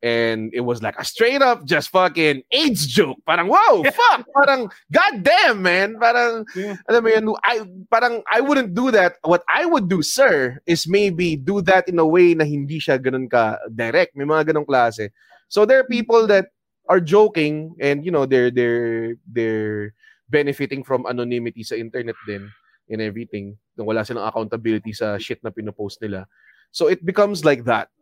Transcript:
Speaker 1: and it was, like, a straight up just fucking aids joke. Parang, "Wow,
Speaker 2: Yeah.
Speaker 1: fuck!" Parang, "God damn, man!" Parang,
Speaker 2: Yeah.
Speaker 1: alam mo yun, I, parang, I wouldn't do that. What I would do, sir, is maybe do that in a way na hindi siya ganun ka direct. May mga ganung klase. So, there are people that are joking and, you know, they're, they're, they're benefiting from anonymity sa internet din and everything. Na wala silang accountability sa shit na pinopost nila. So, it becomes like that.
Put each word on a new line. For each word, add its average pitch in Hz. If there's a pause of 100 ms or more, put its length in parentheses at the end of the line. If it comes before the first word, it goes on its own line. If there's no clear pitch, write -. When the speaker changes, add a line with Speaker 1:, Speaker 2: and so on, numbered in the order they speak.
Speaker 1:
and 113
it 123
was, 120
like, 104
a -
straight 254
up 233
just 147
fucking 160 (100)
aids 262
joke. 135 (100)
Parang, 170
"Wow, 311
Speaker 2:
Yeah. 269
Speaker 1:
fuck!" 453 (140)
Parang, 277 (240)
"God 285
damn, 285
man!" 190
Parang, 233 (100)
Speaker 2:
Yeah. 196 (100)
Speaker 1:
alam 233
mo 226
yun, 220 (180)
I, 220 (260)
parang, 233 (100)
I 220
wouldn't 269
do 247
that. 180 (100)
What 175
I 262
would 277
do, 185
sir, 147
is 165
maybe 180
do 185
that 185
in 175
a 165
way 175
na 156
hindi 147
siya 139
ganun 131
ka 113 (160)
direct. 117
May 139
mga 156
ganung 147
klase. 113 (400)
So, 208
there 262
are 262
people 226
that 190 (320)
are 185
joking 160
and, 143
you 180
know, 139
they're, 123
they're, 120
they're 107 (320)
benefiting 139
from 123
anonymity 120
sa 117
internet 117 (120)
din 101 (480)
and 110
everything. 104 (240)
Na 110
wala 110
silang 110
accountability 113
sa 104
shit -
na 113
pinopost 104
nila. 98 (480)
So, 170
it 180
becomes 202
like 143
that. 113 (140)